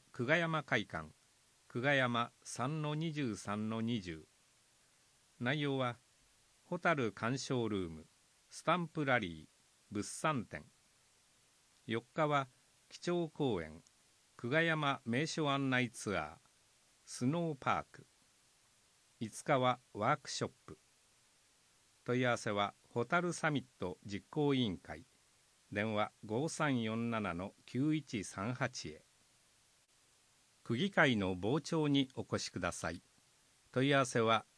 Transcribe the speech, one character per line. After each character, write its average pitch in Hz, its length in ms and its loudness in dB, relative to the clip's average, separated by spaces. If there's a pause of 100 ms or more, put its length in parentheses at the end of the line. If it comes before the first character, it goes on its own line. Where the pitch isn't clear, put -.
(120)
久 123 180 -2
我 160 60 6
山 160 260 0
会 113 240 0
館、 78 240 -8 (580)
久 123 180 -6
我 143 80 4
山 120 380 2 (100)
三 151 400 -4
の 151 120 -2
二 160 180 -2
十 135 240 -2
三 107 340 -4
の 113 100 -2
二 113 200 0
十。 82 260 -10 (1120)
内 131 220 0
容 139 180 0
は、 120 200 -2 (680)
ホ 180 140 -6
タ 170 160 4
ル 120 180 2
鑑 123 260 -2
賞 123 300 0
ル 95 200 0
ー - 20 -6
ム、 78 160 -12 (420)
ス - 140 -16
タ 165 140 2
ン 170 120 -2
プ 151 160 -4
ラ 131 140 4
リ 85 260 -4
ー、 - 20 -20 (440)
物 95 180 -4
産 151 360 -2
展。 - 200 -12 (1200)
四 113 160 -2 (120)
日 156 140 0
は、 139 200 0 (400)
基 - 100 -20
調 175 300 -2
講 123 340 0
演、 78 200 -12 (540)
久 120 180 -4
我 160 80 4
山 151 420 0
名 123 220 0
所 151 240 0
案 139 180 2
内 127 220 2
ツ - 260 -4
ア 82 60 2
ー、 76 140 -8 (680)
ス - 220 -4
ノ 165 260 0
ー - 40 -4
パ - 160 -2
ー 78 180 0
ク。 - 160 -20 (1120)
五 - 260 -8
日 143 140 2
は 127 220 2 (120)
ワ 110 200 2
ー 151 60 2
ク - 120 -14
シ - 140 -4
ョ 110 40 -4
ッ - 20 -6 (140)
プ。 78 140 -18 (1300)
問 127 160 2
い 127 60 2
合 120 40 4
わ 117 60 4
せ 113 160 -4
は、 101 220 2 (140)
ホ 120 160 0
タ 175 160 2
ル 175 120 -2
サ 156 180 0
ミ 139 120 0
ッ - 20 -14 (160)
ト 90 260 -4
実 101 240 -8
行 143 240 2
委 127 60 2
員 101 180 0
会。 - 260 -14 (680)
電 104 220 0
話 104 180 2 (120)
五 117 240 -2
三 139 340 0
四 117 280 -2
七 104 240 -2
の 92 180 -6 (140)
九 151 300 0
一 117 260 -4
三 104 320 -4
八 123 340 -6
へ。 78 160 -14 (1600)
区 117 140 -2
議 196 160 0
会 143 240 6
の 95 180 2
傍 107 260 2
聴 156 280 0
に 139 260 4
お 110 80 -8
越 - 240 -2
し - 40 -8
く 92 100 -6
だ 87 100 0
さ 82 220 -4
い。 85 100 -10 (720)
問 131 160 2
い 143 60 6
合 139 40 8
わ 131 80 4
せ 123 140 0
は、 110 260 4 (120)